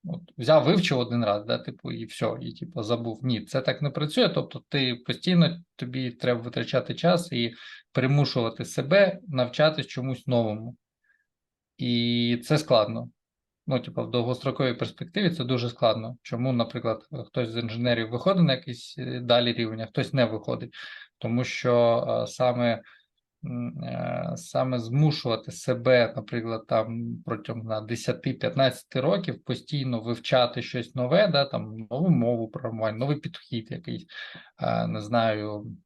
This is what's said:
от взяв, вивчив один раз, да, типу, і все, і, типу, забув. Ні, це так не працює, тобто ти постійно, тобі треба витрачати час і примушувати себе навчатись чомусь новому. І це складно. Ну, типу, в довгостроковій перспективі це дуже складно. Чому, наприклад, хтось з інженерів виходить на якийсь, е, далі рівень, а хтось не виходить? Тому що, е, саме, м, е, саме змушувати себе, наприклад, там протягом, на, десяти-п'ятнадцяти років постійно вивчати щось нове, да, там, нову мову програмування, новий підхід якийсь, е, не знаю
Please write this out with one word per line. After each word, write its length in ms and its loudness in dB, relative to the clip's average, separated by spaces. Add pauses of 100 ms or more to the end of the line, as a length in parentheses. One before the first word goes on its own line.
от 180 -10 (160)
взяв, 260 6
вивчив 360 4
один 260 0
раз, 200 0
да, 120 0
типу, 340 -10
і 140 -8
все, 360 -4
і, 120 -10
типу, 300 -8
забув. 400 -2
Ні, 180 0
це 200 -4
так 200 -2
не 80 0
працює, 400 0
тобто 400 -4
ти 260 0
постійно, 640 2 (180)
тобі 360 -6
треба 300 0
витрачати 540 -2
час 360 2
і 220 0 (380)
примушувати 760 2
себе 600 2
навчатись 600 2
чомусь 400 -6
новому. 480 0 (1000)
І 680 2
це 120 2
складно. 520 2 (580)
Ну, 120 0
типу, 240 -6
в 80 -6
довгостроковій 640 0
перспективі 560 -2
це 140 -2
дуже 260 0
складно. 520 0
Чому, 320 -2
наприклад, 500 -2 (240)
хтось 220 -2
з 80 -6
інженерів 520 0
виходить 340 2
на 100 6
якийсь, 440 -8
е, 220 -6
далі 340 4
рівень, 280 -2
а 40 -4
хтось 280 -4
не 120 6
виходить? 480 -6 (440)
Тому 260 0
що, 640 4 (180)
е, 40 -4
саме, 540 0 (640)
м, 380 -6
е, 520 -6
саме 440 -2
змушувати 720 0
себе, 640 4
наприклад, 520 -6
там 580 -2
протягом, 400 -6
на, 160 -4
десяти-п'ятнадцяти 1200 -2
років 420 0
постійно 580 -4
вивчати 600 0
щось 340 -8
нове, 320 2
да, 180 2
там, 460 -8
нову 180 2
мову 380 4
програмування, 500 -4
новий 200 0
підхід 540 -8
якийсь, 340 -10 (560)
е, 260 0
не 140 -4
знаю 640 -2 (200)